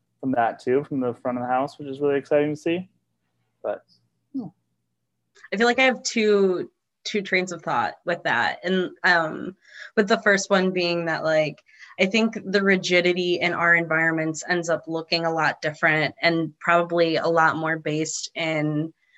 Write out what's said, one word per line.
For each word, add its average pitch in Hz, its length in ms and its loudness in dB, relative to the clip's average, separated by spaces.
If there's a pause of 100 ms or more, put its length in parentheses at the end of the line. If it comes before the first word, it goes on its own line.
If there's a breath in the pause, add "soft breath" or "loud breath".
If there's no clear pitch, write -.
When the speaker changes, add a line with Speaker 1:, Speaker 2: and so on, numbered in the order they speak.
(200)
Speaker 1:
from 135 120 -2
that 117 260 0
too, 131 260 0
from 143 160 -6
the 123 140 -2
front 123 240 -6
of 123 40 -6
the 123 60 -6
house, 131 300 -2
which 143 100 -12
is 135 120 -12
really 143 180 2
exciting 147 360 0
to 143 60 -10
see. 175 280 -4 (760)
But, - 220 -6 (480)
hmm. 233 160 -8 (1040 loud breath)
Speaker 2:
I 196 40 -4
feel 233 100 2
like 240 120 2
I 262 60 4
have 254 180 2
two, 202 680 2 (340)
two 208 180 -4
trains 185 300 -2
of 165 100 -10
thought 127 320 -2 (100)
with 170 200 -4
that. 120 400 0
And, 185 260 0 (140)
um, 175 520 0 (400 loud breath)
with 208 120 2
the 214 140 2
first 196 280 2
one 185 220 4
being 170 340 -2
that, 160 180 -4
like, 156 380 0 (360 loud breath)
I 190 80 2
think 220 380 0
the 196 180 0
rigidity 180 760 2
in 175 140 0
our 170 200 2
environments 160 760 0
ends 170 200 -2
up 156 180 -2
looking 165 380 -4
a 165 80 0
lot 156 300 -2
different 156 580 0
and 165 380 0
probably 170 580 2
a 139 100 0
lot 160 300 2
more 160 220 -2
based 156 560 -6
in, 160 580 -2 (260 soft breath)